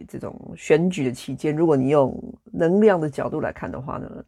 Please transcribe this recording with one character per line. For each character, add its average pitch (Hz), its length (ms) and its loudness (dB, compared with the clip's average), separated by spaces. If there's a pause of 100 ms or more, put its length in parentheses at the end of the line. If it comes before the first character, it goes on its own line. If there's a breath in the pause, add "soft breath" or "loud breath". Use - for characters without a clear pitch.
这 - 100 -14
种 - 380 -14
选 165 340 4
举 180 140 -4
的 123 80 0
期 131 240 -10
间， 151 180 -2
如 165 140 2
果 156 80 6
你 131 140 2
用 143 280 2 (280)
能 165 340 0
量 208 180 6
的 156 120 -2
角 139 200 -6
度 151 120 -6
来 127 100 -4
看 - 180 -10
的 - 120 -10
话 139 160 -10
呢， - 120 -12 (180)